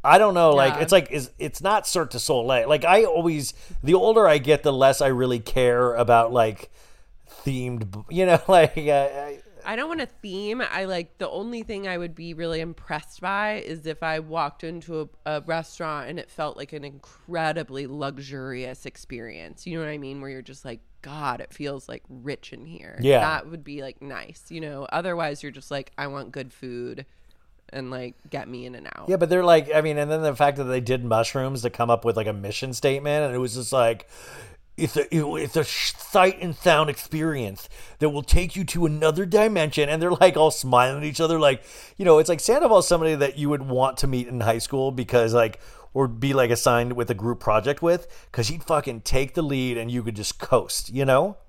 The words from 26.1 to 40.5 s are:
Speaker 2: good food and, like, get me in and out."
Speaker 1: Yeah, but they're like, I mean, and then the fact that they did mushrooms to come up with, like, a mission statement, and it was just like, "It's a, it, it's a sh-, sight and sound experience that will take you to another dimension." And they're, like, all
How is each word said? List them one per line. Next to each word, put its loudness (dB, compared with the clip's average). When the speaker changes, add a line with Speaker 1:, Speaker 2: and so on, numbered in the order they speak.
Speaker 2:
good -12
food -12
and, -12
like, -12
get -10
me -14
in -16
and -18
out." -12
Speaker 1:
Yeah, 2
but 2
they're 4
like, 6
I 6
mean, -2
and -2
then -2
the 0
fact 2
that -4
they 0
did -2
mushrooms -2
to -2
come -2
up 2
with, 2
like, -2
a -4
mission -8
statement, 0
and -4
it -2
was -4
just -8
like, 2
"It's -2
a, 0
it, 2
it's -4
a 2
sh-, -4
sight 2
and -6
sound 4
experience -6
that 2
will -6
take 2
you -4
to -2
another 0
dimension." 2
And -2
they're, 0
like, 6
all 6